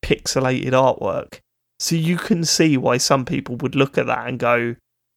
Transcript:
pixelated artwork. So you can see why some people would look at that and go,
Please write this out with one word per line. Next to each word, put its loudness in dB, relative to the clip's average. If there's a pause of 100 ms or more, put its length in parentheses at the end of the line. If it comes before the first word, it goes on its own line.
pixelated -2
artwork. 0 (400)
So -2
you 0
can -2
see 4
why 2
some 2
people -6
would -4
look 2
at 0
that -4
and -8
go, 0 (420)